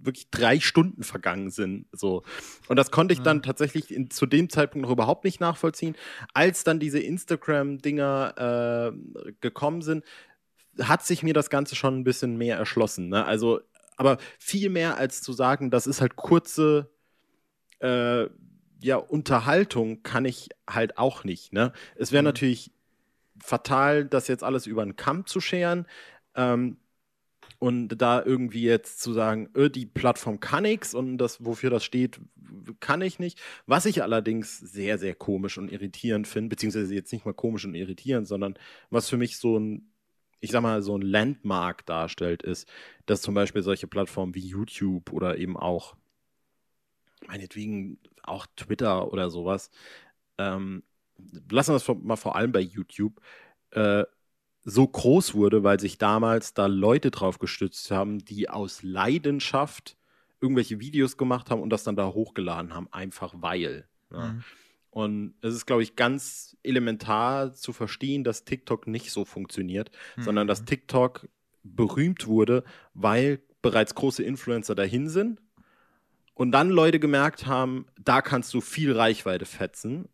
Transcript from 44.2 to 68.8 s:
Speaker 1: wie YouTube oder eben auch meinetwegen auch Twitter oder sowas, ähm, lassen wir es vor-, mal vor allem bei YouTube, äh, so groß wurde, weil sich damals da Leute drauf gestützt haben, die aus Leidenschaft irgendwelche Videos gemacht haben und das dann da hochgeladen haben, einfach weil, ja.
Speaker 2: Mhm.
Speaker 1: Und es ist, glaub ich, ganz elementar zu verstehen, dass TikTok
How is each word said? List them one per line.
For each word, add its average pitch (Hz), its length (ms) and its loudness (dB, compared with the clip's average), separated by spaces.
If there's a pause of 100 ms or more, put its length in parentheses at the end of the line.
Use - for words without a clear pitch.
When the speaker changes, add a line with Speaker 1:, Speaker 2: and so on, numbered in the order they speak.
Speaker 1:
wie 95 120 -10
YouTube 95 640 -4
oder 90 280 -2
eben 92 180 -6
auch - 400 -4 (1300)
meinetwegen 101 720 -8 (240)
auch - 240 -10 (100)
Twitter 101 540 0
oder 90 200 -2
sowas, 87 400 -4 (640)
ähm, 95 460 -6 (680)
lassen 139 200 2
wir 147 60 4
es 123 60 0
vor-, 120 140 0
mal 110 200 -4
vor - 200 -6
allem 117 160 0
bei 98 80 4
YouTube, 95 600 -6 (480)
äh, 104 340 2 (600)
so 123 220 6
groß 147 460 4
wurde, 104 280 6
weil 101 160 6
sich 98 200 -4
damals 113 560 2
da 101 100 2
Leute 101 460 4
drauf 92 280 -2
gestützt - 520 -6
haben, 101 340 -2
die 101 240 -6
aus 98 340 -8
Leidenschaft 139 1160 -2 (420)
irgendwelche 123 400 0
Videos 135 380 0
gemacht 123 320 -2
haben 113 100 0
und 98 80 -6
das 110 160 0
dann 104 120 -2
da 98 180 0
hochgeladen 87 580 -4
haben, 87 180 -12
einfach 92 460 -12
weil, 85 500 -6 (240)
ja. 113 220 -8
Speaker 2:
Mhm. 117 120 -10 (440)
Speaker 1:
Und 104 540 -6
es 117 120 -4
ist, 113 120 -10
glaub 120 160 2
ich, - 140 -6
ganz - 640 -2
elementar 120 880 0
zu - 220 -12
verstehen, 135 500 -4
dass 117 220 -4
TikTok - 400 -6